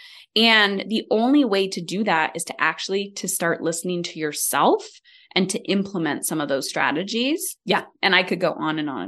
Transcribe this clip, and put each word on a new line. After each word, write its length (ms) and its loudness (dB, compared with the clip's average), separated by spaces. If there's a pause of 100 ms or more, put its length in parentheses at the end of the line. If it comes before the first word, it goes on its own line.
(360)
And 520 4
the 220 0
only 340 4 (100)
way 140 2
to 120 -6
do 240 -2
that 320 2
is 80 -6
to 160 -10
actually, 600 -2
to 80 -6
start 340 -2
listening 420 -2
to 140 -10
yourself 640 2 (500)
and 160 2
to 80 -6 (180)
implement 500 -4
some 140 -4
of 80 -4
those 200 -2
strategies. 960 -2
Yeah. 200 0 (180)
And 120 4
I 80 6
could 180 -4
go 180 0
on 200 -2
and 120 -4
on 180 -6